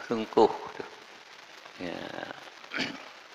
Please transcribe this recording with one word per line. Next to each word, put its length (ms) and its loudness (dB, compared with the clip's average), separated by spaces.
sungkuh 440 8
tu. 120 -6
Ya. 160 -4